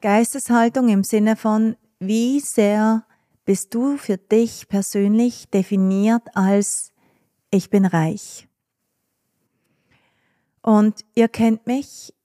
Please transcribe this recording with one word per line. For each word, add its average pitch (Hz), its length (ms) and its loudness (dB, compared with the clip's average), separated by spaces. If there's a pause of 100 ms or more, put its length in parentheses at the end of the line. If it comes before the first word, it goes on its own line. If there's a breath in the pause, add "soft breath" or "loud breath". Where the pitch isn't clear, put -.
Geisteshaltung 233 880 0
im 196 160 2
Sinne 214 320 0
von, 220 400 -2 (240)
wie 233 400 -2
sehr 214 680 0 (380)
bist - 300 -2
du 269 220 -2
für 208 200 -4
dich 226 520 -2
persönlich 208 840 -2
definiert 196 840 0
als 196 580 -2 (580)
ich 190 200 -2
bin 196 140 2
reich. 170 640 -4 (2250)
Und 214 420 2 (100)
ihr 226 140 2
kennt 226 380 -2
mich - 480 -8 (100)